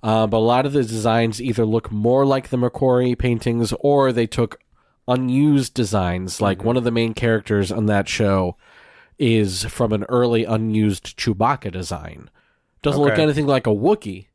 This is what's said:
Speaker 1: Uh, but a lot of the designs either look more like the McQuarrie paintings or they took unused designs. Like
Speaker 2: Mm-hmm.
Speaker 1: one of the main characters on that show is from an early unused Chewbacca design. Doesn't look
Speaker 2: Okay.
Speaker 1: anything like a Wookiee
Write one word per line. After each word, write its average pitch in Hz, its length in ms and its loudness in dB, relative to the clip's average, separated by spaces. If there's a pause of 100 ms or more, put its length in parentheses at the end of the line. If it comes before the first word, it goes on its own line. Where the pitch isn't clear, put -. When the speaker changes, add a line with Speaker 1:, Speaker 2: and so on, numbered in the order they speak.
Speaker 1:
Uh, 110 240 2
but 107 100 0
a - 20 4
lot 120 280 2
of 139 80 -4
the 143 100 2
designs 113 580 0
either 120 220 0
look 110 260 -2
more 117 360 2
like 135 240 0
the 127 80 -2
McQuarrie 123 600 0
paintings 117 640 -2
or 139 320 2
they 117 140 0
took - 340 -4 (480)
unused 131 680 2
designs. 92 680 -2
Like 98 180 0
Speaker 2:
Mm-hmm. 104 80 -6
Speaker 1:
one 120 100 0
of 123 80 -2
the 120 60 0
main 113 240 -2
characters 107 580 0
on 107 140 -2
that 101 220 0
show 95 480 0 (640)
is 107 460 0
from 107 280 -2
an 104 160 -2
early 120 360 2
unused 107 720 -2
Chewbacca 110 560 -2
design. - 580 -12 (520)
Doesn't 143 180 0
look 135 120 4
Speaker 2:
Okay. 160 100 2
Speaker 1:
anything 147 240 0
like 135 200 2
a 113 40 2
Wookiee 104 640 -2